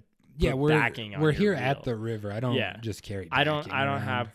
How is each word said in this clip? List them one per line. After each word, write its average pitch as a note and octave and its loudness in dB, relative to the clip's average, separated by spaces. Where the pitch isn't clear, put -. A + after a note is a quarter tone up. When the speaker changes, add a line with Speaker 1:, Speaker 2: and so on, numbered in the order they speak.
Speaker 1:
Yeah, D#3 2
Speaker 2:
put C3 0
Speaker 1:
we're, D3 4
Speaker 2:
backing A#2 2
on D3+ -2
Speaker 1:
we're D#3 6
Speaker 2:
your D3 2
Speaker 1:
here G3+ 4
at C3+ 0
Speaker 2:
reel." - -14
Speaker 1:
the B2 -2
river. G#2+ -4
I G#2 -4
don't B2 0
Speaker 2:
Yeah. A2 -2
Speaker 1:
just A2+ -6
carry G2 -8
Speaker 2:
I C3+ 2
don't, D3+ 0
Speaker 1:
backing - -8
Speaker 2:
I C3+ 0
don't C#3 0
Speaker 1:
around. C3 -4
Speaker 2:
have B2 -4